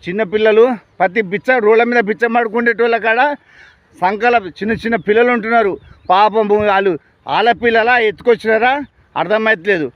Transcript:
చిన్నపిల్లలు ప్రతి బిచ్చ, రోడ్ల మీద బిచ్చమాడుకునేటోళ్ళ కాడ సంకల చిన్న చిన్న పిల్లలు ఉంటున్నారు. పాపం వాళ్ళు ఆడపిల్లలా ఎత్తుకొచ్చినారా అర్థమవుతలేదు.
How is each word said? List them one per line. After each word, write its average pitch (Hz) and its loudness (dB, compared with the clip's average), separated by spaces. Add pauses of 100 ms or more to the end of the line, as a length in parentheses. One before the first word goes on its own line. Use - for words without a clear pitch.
చిన్నపిల్లలు 214 2 (340)
ప్రతి 190 0 (120)
బిచ్చ, 254 0
రోడ్ల 226 4
మీద 240 2
బిచ్చమాడుకునేటోళ్ళ 233 -2
కాడ 226 0 (800)
సంకల 214 0 (240)
చిన్న 208 -4 (100)
చిన్న 226 -2 (100)
పిల్లలు 226 2
ఉంటున్నారు. 220 0 (400)
పాపం 208 2 (280)
వాళ్ళు 190 0 (420)
ఆడపిల్లలా 226 0 (120)
ఎత్తుకొచ్చినారా 220 0 (480)
అర్థమవుతలేదు. 196 0